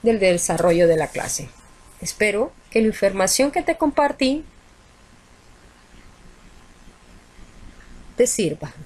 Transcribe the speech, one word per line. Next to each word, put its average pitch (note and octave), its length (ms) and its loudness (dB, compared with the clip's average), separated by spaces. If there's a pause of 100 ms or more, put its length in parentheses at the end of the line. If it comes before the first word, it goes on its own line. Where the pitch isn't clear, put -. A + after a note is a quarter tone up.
del A3+ 160 2
desarrollo F3 680 2
de E3 100 4
la D3 100 -2
clase. - 420 -8 (520)
Espero G#3 500 -2 (200)
que A3+ 100 2
la A3 60 2
información G3 640 0
que F4+ 100 -2
te E4 140 -2
compartí C4+ 720 0 (3750)
te B3 120 2
sirva. D3+ 440 -4 (140)